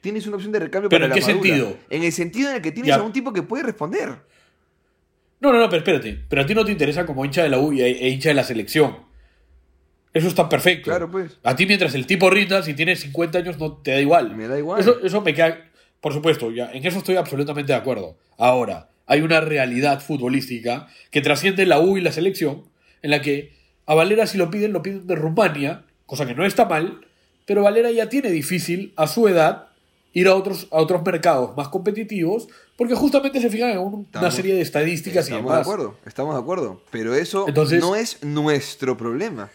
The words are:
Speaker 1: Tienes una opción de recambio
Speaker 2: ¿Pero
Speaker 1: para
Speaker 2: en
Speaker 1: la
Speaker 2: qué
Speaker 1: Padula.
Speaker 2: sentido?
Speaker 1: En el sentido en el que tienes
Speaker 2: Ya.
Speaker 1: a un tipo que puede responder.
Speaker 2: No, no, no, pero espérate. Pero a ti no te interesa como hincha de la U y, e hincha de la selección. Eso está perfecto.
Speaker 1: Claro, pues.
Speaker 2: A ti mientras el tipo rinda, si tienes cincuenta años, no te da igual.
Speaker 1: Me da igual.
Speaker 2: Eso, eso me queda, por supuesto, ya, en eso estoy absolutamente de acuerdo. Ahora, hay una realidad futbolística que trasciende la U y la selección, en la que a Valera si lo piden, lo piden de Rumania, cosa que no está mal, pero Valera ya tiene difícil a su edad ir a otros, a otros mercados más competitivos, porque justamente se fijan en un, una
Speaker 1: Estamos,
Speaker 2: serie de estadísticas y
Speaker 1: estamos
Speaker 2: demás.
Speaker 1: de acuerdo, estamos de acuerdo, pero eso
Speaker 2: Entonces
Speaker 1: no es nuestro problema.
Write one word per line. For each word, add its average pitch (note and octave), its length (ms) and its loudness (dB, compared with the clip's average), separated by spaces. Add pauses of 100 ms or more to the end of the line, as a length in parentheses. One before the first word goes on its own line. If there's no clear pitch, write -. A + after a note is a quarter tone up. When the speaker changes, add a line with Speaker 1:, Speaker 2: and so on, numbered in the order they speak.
Speaker 1:
Tienes G#3 260 -6
una G#3 80 -6
opción G3+ 160 -8
de G#3 80 0
recambio F#3 280 -2
Speaker 2:
¿Pero E3 200 4
Speaker 1:
para C3 60 0
Speaker 2:
en - 60 4
Speaker 1:
la - 60 0
Speaker 2:
qué G#3 60 2
Speaker 1:
Padula. G3 240 2
Speaker 2:
sentido? A2+ 200 -2 (140)
Speaker 1:
En D#3+ 140 -4
el E3+ 80 0
sentido F#3+ 380 -2
en C4+ 60 -4
el G3+ 60 -6
que D#3 80 -4
tienes A#3+ 200 -2
Speaker 2:
Ya. C4+ 60 6
Speaker 1:
a G3+ 60 2
un G#3+ 100 -6
tipo C4 200 -4
que F#3 100 -4
puede B3+ 220 -6
responder. F3+ 460 -6 (1300)
Speaker 2:
No, C4+ 120 6
no, A#3+ 80 6
no, A3+ 80 4
pero F3 100 2
espérate. C3+ 500 -2
Pero C#3 140 0
a C#3+ 40 0
ti G#3 80 0
no A3 100 4
te G3+ 80 -2
interesa D#3 320 0
como C3+ 200 -4
hincha C#3+ 180 0
de D3+ 80 2
la C3 80 2
U D3 140 2
y, C3 100 2
e B2 260 2
hincha C3 220 0
de D3 40 4
la C3 100 2
selección. B2 520 0 (1200)
Eso D#3+ 120 2
está F3 200 2
perfecto. D#3+ 420 0
Speaker 1:
Claro, E3+ 200 -2
pues. F3+ 320 -8
Speaker 2:
A B2 140 0
ti F#3 100 2
mientras F3+ 280 2
el C3 120 -4
tipo F#3 240 4
rinda, F#3+ 320 2
si D#3 120 -6
tienes E3 260 -2
cincuenta D#3+ 380 -4
años, F3 200 -6
no D#3 200 -6
te - 140 -4
da C#3 80 2
igual. C#3+ 360 4
Speaker 1:
Me A2 120 -8
da C3+ 100 -4
igual. E3+ 220 -2
Speaker 2:
Eso, A#3+ 220 6
eso F#3+ 180 0
me E3+ 140 0
queda, E3 240 2 (420)
por D3 120 -4
supuesto, D3 380 0
ya, A#2 220 -6
en C3 140 -8
eso F3+ 120 -2
estoy F#3 180 0
absolutamente D3 560 -4
de B2 60 2
acuerdo. G#2+ 380 -6 (220)
Ahora, A#2 520 2 (160)
hay C#3 140 4
una E3 200 4
realidad C#3 600 0
futbolística B2+ 880 -4 (220)
que D3 100 0
trasciende F3+ 460 2
la D3+ 140 6
U G3 160 4
y F#3 40 -2
la E3 120 -2
selección, D#3 520 -2 (380)
en D3 80 -4
la D3 100 2
que C#3+ 340 -4 (320)
a D3+ 80 2
Valera G3+ 320 4
si - 120 -6
lo E3+ 120 2
piden, G#3 220 -2
lo F3 100 -4
piden F#3+ 240 -10
de F3+ 80 -2
Rumania, D#3+ 680 -2 (220)
cosa C3+ 200 -6
que A#2+ 80 -6
no D3+ 100 -2
está G3+ 200 4
mal, E3+ 420 -4 (400)
pero G3+ 160 2
Valera A3+ 280 4
ya A3 180 0
tiene B3+ 220 -2
difícil F3 680 -4
a D#3 100 2
su A3 220 2
edad F3 400 2 (440)
ir F3+ 160 4
a F#3+ 60 8
otros, F#3+ 360 -4
a D#3+ 80 2
otros E3 260 2
mercados E3 520 2
más C#3 120 -6
competitivos, G#3 800 -4 (300)
porque A#3+ 160 0
justamente C#4 460 2
se A#3 100 0
fijan A#3 200 -2
en G3+ 80 -2
un, G3 160 -4
una G#3 120 -12
Speaker 1:
Estamos, D3+ 280 -2
Speaker 2:
serie F#3+ 200 0
de F3+ 80 2
estadísticas D#3+ 680 -2
y A#2 40 -8
Speaker 1:
estamos A#2+ 200 -2
Speaker 2:
demás. D#3 140 2
Speaker 1:
de F3 60 -6
acuerdo, C3 340 -8
estamos C#3+ 280 -6
de C3 60 -4
acuerdo, B2+ 500 -6
pero A2+ 240 -4
eso F3 320 0
Speaker 2:
Entonces D3+ 340 2
Speaker 1:
no F3 160 0
es A#3 280 -6
nuestro D3 720 -2
problema. A#2 580 -6